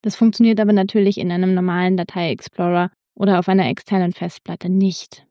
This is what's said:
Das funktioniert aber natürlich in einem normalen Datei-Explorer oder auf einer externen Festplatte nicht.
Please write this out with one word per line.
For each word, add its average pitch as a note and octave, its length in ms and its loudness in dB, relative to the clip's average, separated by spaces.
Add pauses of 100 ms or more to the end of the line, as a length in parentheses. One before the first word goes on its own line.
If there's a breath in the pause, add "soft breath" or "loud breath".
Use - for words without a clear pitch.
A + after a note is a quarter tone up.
Das G#3 140 -4
funktioniert A3+ 440 4
aber G#3 120 2
natürlich G3 460 2
in F3 120 -4
einem F#3 240 0
normalen F3+ 420 0
Datei-Explorer F3 920 -4 (240)
oder F#3+ 240 2
auf F3 100 -2
einer F#3+ 200 2
externen F#3 440 -4
Festplatte - 560 -10
nicht. F#3+ 640 -2